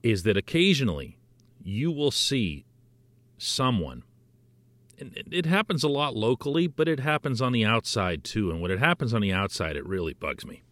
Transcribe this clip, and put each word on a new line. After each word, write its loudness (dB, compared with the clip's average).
is 2
that 4
occasionally 2
you -2
will 0
see 0
someone, -2
and -16
it, -12
it -2
happens 0
a 2
lot 0
locally, 2
but 0
it 0
happens -2
on 2
the 4
outside 2
too, -2
and -4
when -2
it 0
happens 0
on 2
the 0
outside, -2
it -8
really -4
bugs -8
me. -16